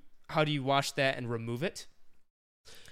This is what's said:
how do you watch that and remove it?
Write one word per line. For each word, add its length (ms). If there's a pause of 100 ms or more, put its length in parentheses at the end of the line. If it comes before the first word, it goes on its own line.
(300)
how 140
do 80
you 120
watch 320
that 220
and 120
remove 320
it? 240 (1080)